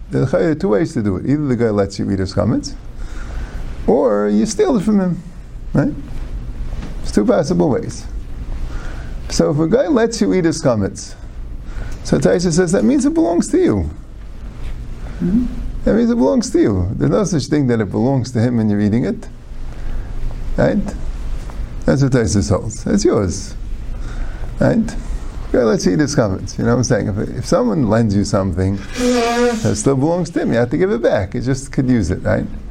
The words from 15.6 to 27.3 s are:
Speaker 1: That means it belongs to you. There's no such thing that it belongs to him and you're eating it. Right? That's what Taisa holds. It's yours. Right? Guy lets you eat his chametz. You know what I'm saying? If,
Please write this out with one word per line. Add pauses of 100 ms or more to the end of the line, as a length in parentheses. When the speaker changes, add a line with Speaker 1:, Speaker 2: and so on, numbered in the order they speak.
Speaker 1:
That
means
it
belongs
to
you.
There's
no
such
thing
that
it
belongs
to
him
and
you're
eating
it. (1300)
Right? (960)
That's
what
Taisa
holds.
It's
yours. (1040)
Right? (540)
Guy
lets
you
eat
his
chametz.
You
know
what
I'm
saying?
If,